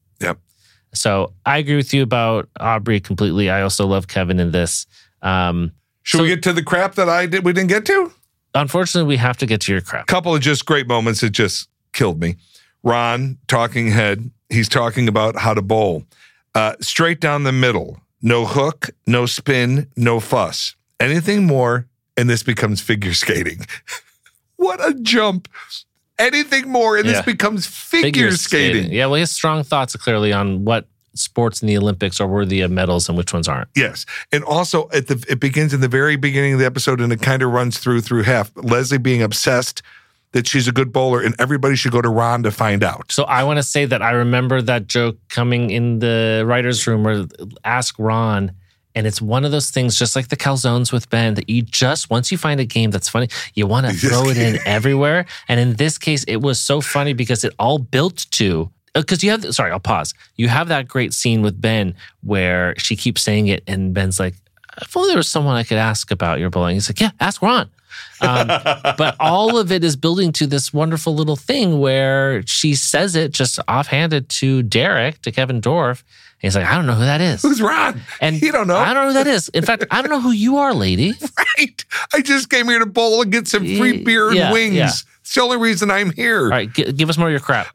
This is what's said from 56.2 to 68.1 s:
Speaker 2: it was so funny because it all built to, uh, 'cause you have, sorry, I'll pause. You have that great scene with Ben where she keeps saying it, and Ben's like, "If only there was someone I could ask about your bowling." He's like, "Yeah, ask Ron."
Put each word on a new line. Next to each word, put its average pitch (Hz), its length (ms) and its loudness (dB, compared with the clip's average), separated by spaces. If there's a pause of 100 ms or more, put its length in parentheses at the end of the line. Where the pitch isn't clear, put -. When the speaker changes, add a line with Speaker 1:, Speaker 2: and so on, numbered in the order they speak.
Speaker 2:
it 110 160 -2
was 139 200 0
so 143 200 0
funny 143 320 -2
because 120 300 -2
it 120 140 -4
all 127 220 2
built 139 520 -2
to, 87 380 0 (260)
uh, 156 80 2
'cause 175 200 -2
you 202 80 4
have, 220 240 -2
sorry, 98 160 0
I'll 92 80 -4
pause. 85 340 -2 (220)
You 113 140 2
have 151 200 0
that 139 180 -2
great 123 260 -4
scene 113 300 2
with 98 180 -2
Ben 107 320 0 (280)
where 90 560 0
she - 180 -4
keeps - 260 -2
saying 107 260 0
it, 98 200 -2
and 95 260 -2
Ben's 95 260 -2
like, 92 140 -2 (480)
"If - 160 -8
only 381 120 2
there 349 80 2
was 160 120 0
someone 143 260 0
I 117 80 0
could 113 140 -2
ask 110 340 -2
about 85 280 -2
your 90 100 -2
bowling." 87 260 0
He's 101 140 -2
like, 101 100 -4
"Yeah, 220 200 2
ask 196 220 -2
Ron." 202 280 0 (520)